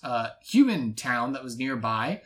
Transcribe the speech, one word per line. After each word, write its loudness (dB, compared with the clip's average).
uh, -2
human 4
town -2
that -8
was -10
nearby, -2